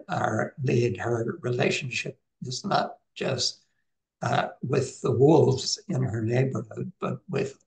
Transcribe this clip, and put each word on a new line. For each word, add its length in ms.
our 540
lead, 340
her 440
relationship 800
is 240
not 320
just, 460
uh, 260
with 380
the 100
wolves 760
in 160
her 200
neighborhood, 760
but 200
with 380